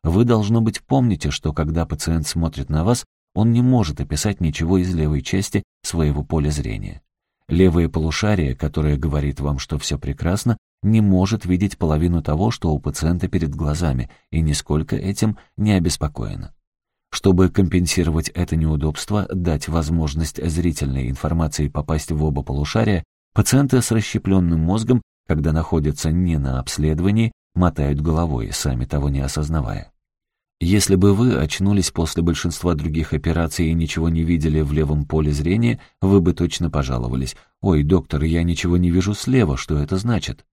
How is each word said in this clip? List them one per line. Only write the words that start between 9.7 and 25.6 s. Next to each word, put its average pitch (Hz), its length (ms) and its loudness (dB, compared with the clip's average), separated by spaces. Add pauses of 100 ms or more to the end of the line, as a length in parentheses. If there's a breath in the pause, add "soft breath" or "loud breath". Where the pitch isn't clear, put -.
все - 180 -6
прекрасно, 90 600 -2 (240)
не 110 200 4
может 98 440 2
видеть 92 320 0
половину 82 440 0
того, 82 300 0
что 82 200 -2
у 76 80 0
пациента 82 480 -2
перед 80 280 -2
глазами, 73 560 -2 (200 soft breath)
и 82 100 0
нисколько 76 540 -2
этим 104 420 -2 (200 loud breath)
не 104 160 2
обеспокоено. 73 800 -2 (580)
Чтобы 92 380 4
компенсировать 82 800 0
это 85 260 -2
неудобство, 78 760 0
дать 85 360 -2
возможность 78 760 -2
зрительной 73 680 -2
информации 76 580 -2
попасть 76 440 -4
в 76 120 0
оба 71 200 0
полушария, 90 600 0 (300)
пациенты 131 480 4
с - 100 -2
расщепленным 95 680 2
мозгом, 110 420 2 (260)
когда 78 240 0
находятся 78 600 0